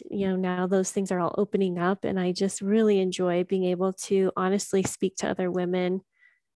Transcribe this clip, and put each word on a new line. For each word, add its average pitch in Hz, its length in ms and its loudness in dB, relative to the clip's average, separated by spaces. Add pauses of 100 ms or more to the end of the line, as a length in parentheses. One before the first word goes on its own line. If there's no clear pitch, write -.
you 196 180 -2
know, 185 80 0
now 180 320 0
those 190 240 0
things 196 200 -2
are 180 80 0
all 170 180 0
opening 196 400 0
up, 180 280 0
and 190 140 -2
I 180 120 0
just 190 300 -2
really 208 380 4
enjoy 180 440 0
being 185 220 0
able 180 280 0
to 190 420 0
honestly 190 460 0
speak - 360 -4
to - 120 -2
other 180 220 -2
women 180 500 0 (560)